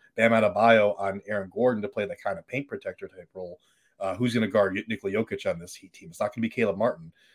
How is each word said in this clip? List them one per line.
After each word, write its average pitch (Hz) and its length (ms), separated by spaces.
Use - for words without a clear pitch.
Bam 113 160
Adebayo 107 680
on 98 280
Aaron 98 260
Gordon 110 300
to 101 60
play 104 180
that 101 160
kind 98 160
of 82 80
paint 139 200
protector 98 420
type 90 260
role, 90 260
uh, 95 160
who's 117 160
gonna 110 160
guard 98 260
Y-, 101 140
Nikola 101 240
Jokic 104 380
on 85 80
this 87 160
Heat - 180
team? - 160
It's - 120
not 104 140
gonna 117 60
be 113 80
Caleb 104 300
Martin. 107 340